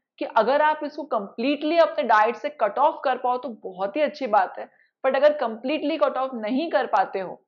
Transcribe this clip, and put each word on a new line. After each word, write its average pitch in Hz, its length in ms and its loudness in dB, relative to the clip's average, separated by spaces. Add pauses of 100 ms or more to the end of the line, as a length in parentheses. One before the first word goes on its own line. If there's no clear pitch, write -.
(200)
कि 294 60 -6
अगर 247 360 2
आप 302 220 2
इसको 294 200 -8
कंप्लीटली 285 720 -2
अपने 320 260 4
डाइट 220 320 4
से 294 140 -6
कट 226 300 -2
ऑफ 311 240 2
कर 254 140 0
पाओ 247 200 -2
तो 254 120 -8
बहुत 190 460 -8
ही 302 60 0
अच्छी 269 260 -2
बात 202 320 2
है, 233 100 -12 (360)
but 262 100 2
अगर 294 180 6
कंप्लीटली 262 640 -4
कट 262 200 0
ऑफ 262 160 -4
नहीं 262 360 -4
कर 269 160 0
पाते 190 340 0
हो, 175 280 -10